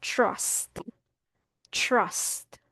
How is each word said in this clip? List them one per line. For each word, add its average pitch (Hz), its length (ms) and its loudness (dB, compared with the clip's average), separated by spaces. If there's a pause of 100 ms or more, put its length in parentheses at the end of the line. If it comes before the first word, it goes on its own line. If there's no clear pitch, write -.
Trust. - 760 0 (920)
Trust. - 880 0 (120)